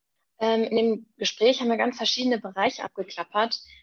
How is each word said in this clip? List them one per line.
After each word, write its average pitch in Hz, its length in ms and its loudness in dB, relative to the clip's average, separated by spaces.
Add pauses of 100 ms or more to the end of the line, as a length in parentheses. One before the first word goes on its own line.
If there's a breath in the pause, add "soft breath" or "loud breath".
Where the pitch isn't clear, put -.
(400)
Ähm, 226 240 2
in 220 120 0
dem 226 300 2 (120)
Gespräch 254 440 2
haben 233 80 0
wir 226 80 2
ganz 240 200 0
verschiedene 247 420 0
Bereiche 196 440 -2
abgeklappert. 208 760 -4 (240 loud breath)